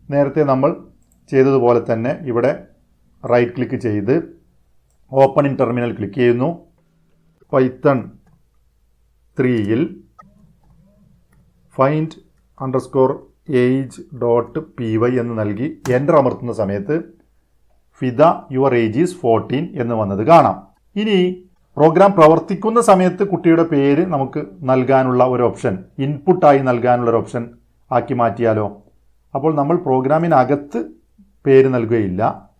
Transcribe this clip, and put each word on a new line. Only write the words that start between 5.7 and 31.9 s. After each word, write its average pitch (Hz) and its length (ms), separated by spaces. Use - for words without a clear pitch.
ക്ലിക്ക് 104 240
ചെയ്യുന്നു. 123 280
Python 127 480
ത്രീയിൽ 117 420
find 156 340
underscore 131 480
age 131 280
dot 117 300
py 120 440
എന്ന് 117 180
നൽകി 104 280
എൻ്റർ 143 220
അമർത്തുന്ന 120 420
സമയത്ത് 101 340
ഫിദ, 127 240
your 135 140
age 113 220
is 180 80
fourteen 120 440
എന്ന് 117 200
വന്നത് 98 300
കാണാം. 143 260
ഇനി 214 160
പ്രോഗ്രാം 165 400
പ്രവർത്തിക്കുന്ന 170 720
സമയത്ത് 185 420
കുട്ടിയുടെ 165 320
പേര് 147 500
നമുക്ക് 135 280
നൽകാനുള്ള 127 540
ഒരു 123 160
ഓപ്ഷൻ, 110 340
ഇൻപുട്ടായി 147 640
നൽകാനുള്ള 123 420
ഒരു 113 120
ഓപ്ഷൻ 120 200
ആക്കി 123 300
മാറ്റിയാലോ? 110 460
അപ്പോൾ 151 240
നമ്മൾ 147 160
പ്രോഗ്രാമിനകത്ത് 143 920
പേര് 135 300
നൽകുകയില്ല 110 720